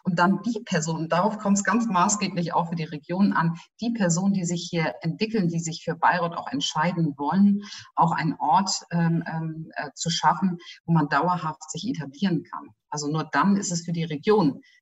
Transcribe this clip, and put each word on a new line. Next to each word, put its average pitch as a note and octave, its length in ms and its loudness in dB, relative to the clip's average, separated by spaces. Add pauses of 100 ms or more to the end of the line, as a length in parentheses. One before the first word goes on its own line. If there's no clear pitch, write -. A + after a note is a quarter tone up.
Und F3 160 -2
dann F#3+ 240 4
die A3+ 200 -4
Personen, D#3+ 460 -2
darauf F#3 280 0
kommt G3 200 2
es - 80 -2
ganz A3+ 200 2
maßgeblich F3+ 680 0
auch E3+ 160 -2
für E3+ 80 -4
die D#3 80 -4
Region F3 480 0
an, E3 240 2 (240)
die A#3 100 -2
Personen, G3 420 2
die F3+ 120 0
sich E3+ 240 -4
hier D#3+ 320 -2
entwickeln, G3 480 0
die E3 100 -2
sich E3 240 -8
für D#3+ 120 -4
Bayreuth E3+ 420 2
auch - 120 -8
entscheiden D#3 680 0
wollen, G3+ 460 4 (320)
auch E3 180 4
einen - 220 -2
Ort, F3 360 2 (200)
ähm, E3+ 360 2
ähm, D#3+ 480 -6
äh, D3 200 -6
zu - 140 -4
schaffen, E3+ 500 2 (260)
wo E3+ 80 2
man D3 160 4
dauerhaft D#3 640 -2
sich - 140 -8
etablieren E3 580 -2
kann. - 260 -12 (200)
Also D3 220 -6
nur D#3 220 -4
dann G3 240 4
ist G3+ 160 -4
es E3+ 100 -4
für - 80 -6
die E3 140 -2
Region D#3 560 2 (200)